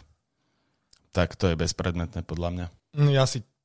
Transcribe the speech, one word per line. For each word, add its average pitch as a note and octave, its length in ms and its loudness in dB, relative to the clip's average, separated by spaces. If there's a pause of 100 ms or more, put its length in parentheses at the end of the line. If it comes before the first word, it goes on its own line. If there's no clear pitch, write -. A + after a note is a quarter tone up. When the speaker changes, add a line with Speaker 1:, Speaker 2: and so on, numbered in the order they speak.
(1120)
Speaker 1:
tak F2 240 0
to F#2 160 0
je E2 80 0
bezpredmetné E2 640 -4
podľa E2+ 300 -6
mňa. F2+ 140 -8 (280)
Speaker 2:
Mm, D3 220 4
ja C3+ 100 6
si, B2+ 160 -2 (220)